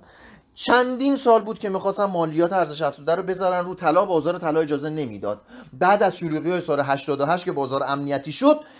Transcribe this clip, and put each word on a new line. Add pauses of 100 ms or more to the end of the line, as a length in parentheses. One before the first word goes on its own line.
(540)
چندین
سال
بود
که
می‌خواستن
مالیات
ارزش
افزوده
رو
بذارن
رو
طلا،
بازار
طلا
اجازه
نمیداد. (320)
بعد
از
شلوغی‌های
سال
هشتاد
و
هشت
که
بازار
امنیتی
شد، (200)